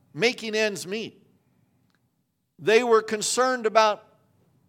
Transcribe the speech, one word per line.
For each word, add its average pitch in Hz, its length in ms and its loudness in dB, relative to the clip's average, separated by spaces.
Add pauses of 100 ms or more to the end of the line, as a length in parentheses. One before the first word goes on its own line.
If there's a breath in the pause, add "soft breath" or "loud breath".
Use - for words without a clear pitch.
(120)
making 220 420 -2
ends 202 320 -4
meet. 202 360 -10 (1400)
They 214 260 2
were 226 180 4
concerned 240 640 -2
about 214 380 2 (640)